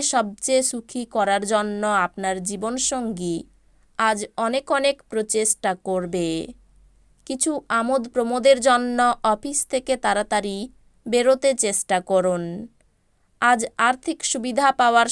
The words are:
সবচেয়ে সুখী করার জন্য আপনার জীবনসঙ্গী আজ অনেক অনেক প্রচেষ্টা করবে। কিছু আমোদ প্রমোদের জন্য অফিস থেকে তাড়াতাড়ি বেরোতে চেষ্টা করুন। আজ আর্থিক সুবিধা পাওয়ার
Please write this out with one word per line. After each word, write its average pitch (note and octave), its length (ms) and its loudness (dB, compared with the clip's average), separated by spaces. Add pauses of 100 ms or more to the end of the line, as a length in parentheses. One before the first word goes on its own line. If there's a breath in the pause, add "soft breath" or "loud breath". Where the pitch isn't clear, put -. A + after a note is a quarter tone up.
সবচেয়ে C4 600 0
সুখী B3 440 -6
করার G3+ 400 0
জন্য G#3 360 0 (160)
আপনার F#3+ 440 -2
জীবনসঙ্গী G#3 920 -4 (640)
আজ A3 200 2 (200)
অনেক F#3 320 -2
অনেক C#4 260 2 (120)
প্রচেষ্টা A3 640 -2 (120)
করবে। F3+ 440 -2 (1000)
কিছু C4+ 240 -2 (200)
আমোদ A#3 380 0
প্রমোদের B3 520 4
জন্য B3 380 2 (260)
অফিস A3+ 420 -2
থেকে C4 300 -2
তাড়াতাড়ি G#3 600 -2 (500)
বেরোতে B3+ 480 4
চেষ্টা G3+ 460 0
করুন। F3+ 420 2 (1000)
আজ A#3+ 180 4 (180)
আর্থিক B3+ 460 0
সুবিধা B3+ 480 0
পাওয়ার A#3 400 4